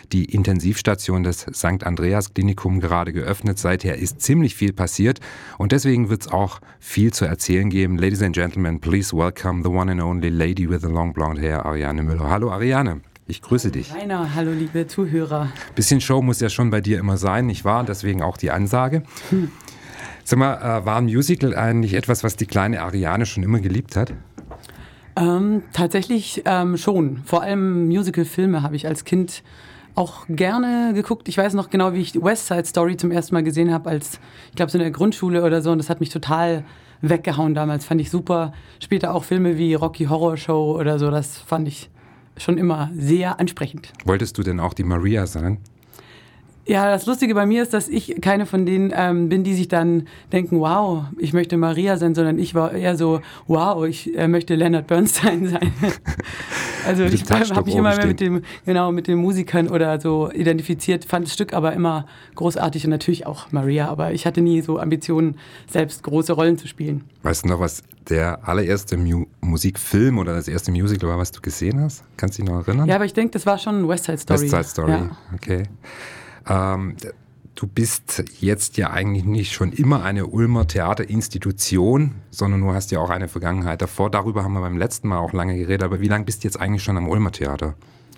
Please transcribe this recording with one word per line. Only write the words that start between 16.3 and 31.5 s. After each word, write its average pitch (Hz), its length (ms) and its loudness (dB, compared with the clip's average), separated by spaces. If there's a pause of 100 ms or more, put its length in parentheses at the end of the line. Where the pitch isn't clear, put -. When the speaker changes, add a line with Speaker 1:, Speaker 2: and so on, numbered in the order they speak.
Speaker 1:
ja 113 80 0
schon 120 220 2
bei 107 100 2
dir 101 180 0
immer 98 200 2
sein, 101 280 2
nicht 101 180 -2
wahr? 113 200 2
Deswegen 98 380 -2
auch 87 140 -2
die 85 140 -2
Ansage. 123 520 0 (280)
Speaker 2:
Hm. 180 200 2 (760)
Speaker 1:
Sag 123 140 2
mal, 135 180 2
äh, 113 300 -2
war 107 100 0
ein 123 80 2
Musical 131 500 0
eigentlich 113 400 0
etwas, - 300 0
was - 120 -2
die 107 100 -4
kleine 104 360 0
Ariane 92 440 0
schon 104 160 -4
immer 107 180 2
geliebt 95 360 -4
hat? - 180 -2 (1040)
Speaker 2:
Ähm, 185 460 2 (100)
tatsächlich, 190 720 -2
ähm, 180 320 2
schon. 165 480 0
Vor 170 180 0
allem 190 440 0
Musical-Filme 175 760 2
habe 147 140 -2
ich 147 100 -8
als 156 180 -6
Kind 180 380 -2 (540)
auch - 320 -4
gerne 233 640 0
geguckt. - 360 -2
Ich 180 100 -2
weiß 202 160 2